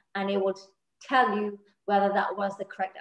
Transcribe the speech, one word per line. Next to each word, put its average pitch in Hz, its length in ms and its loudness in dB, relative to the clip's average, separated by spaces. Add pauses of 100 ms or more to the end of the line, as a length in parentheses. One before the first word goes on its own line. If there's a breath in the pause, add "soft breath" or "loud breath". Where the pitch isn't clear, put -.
(140 soft breath)
and 196 160 -2
it 196 120 0
would 190 160 0 (420)
tell 240 360 2
you 208 220 -4 (260)
whether 202 280 2
that 190 240 -2
was 196 200 -4
the 196 80 -10
correct - 360 -8